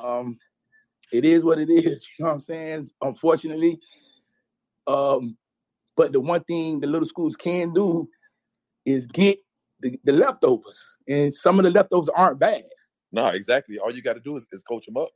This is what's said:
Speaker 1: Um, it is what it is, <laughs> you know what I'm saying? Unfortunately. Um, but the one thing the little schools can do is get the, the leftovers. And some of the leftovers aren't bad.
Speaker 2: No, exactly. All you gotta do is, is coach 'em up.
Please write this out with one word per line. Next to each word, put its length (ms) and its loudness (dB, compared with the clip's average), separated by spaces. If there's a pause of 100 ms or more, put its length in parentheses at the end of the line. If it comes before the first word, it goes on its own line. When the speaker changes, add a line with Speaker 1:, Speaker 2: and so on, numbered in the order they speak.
(200)
Speaker 1:
Um, 200 -10 (720)
it 140 2
is 180 4
what 160 2
it 100 -2
is, 440 0
<laughs> 60 -16
you 60 -6
know 40 -2
what 60 -2
I'm 60 -10
saying? 480 -12 (120)
Unfortunately. 760 0 (1080)
Um, 500 -2 (600)
but 160 4
the 80 2
one 240 -2
thing 340 -4
the 80 -4
little 200 -2
schools 300 -6
can 360 -4
do 340 0 (800)
is 220 -2
get 320 2 (420)
the, 240 -8
the 80 4
leftovers. 680 0 (260)
And 280 0
some 240 2
of 60 6
the 60 4
leftovers 440 2
aren't 240 2
bad. 240 0 (480)
Speaker 2:
No, 160 0
exactly. 520 -2
All 160 -6
you 80 -16
gotta 180 -6
do 160 -12
is, 140 -16
is 120 -18
coach 260 -10
'em 80 -12
up. 180 -4